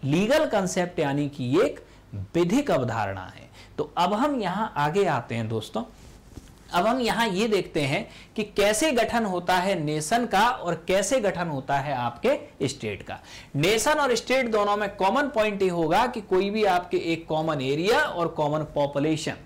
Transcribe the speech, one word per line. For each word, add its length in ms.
लीगल 420
कॉन्सेप्ट 520
यानी 300
कि 300
एक 220
विधिक 360
अवधारणा 560
है। 220
तो 180
अब 180
हम 260
यहाँ 360
आगे 300
आते 280
हैं 140
दोस्तों, 340
अब 160
हम 140
यहाँ 280
ये 200
देखते 340
हैं 240
कि 100
कैसे 460
गठन 320
होता 320
है 240
नेशन 460
का 220
और 400
कैसे 320
गठन 280
होता 280
है 180
आपके 760
स्टेट 340
का। 160
नेशन 440
और 160
स्टेट 340
दोनों 260
में 200
कॉमन 340
पॉइंट 320
ये 80
होगा 360
कि 160
कोई 280
भी 160
आपके 300
एक 160
कॉमन 340
एरिया 380
और 300
कॉमन 340
पॉपुलेशन 720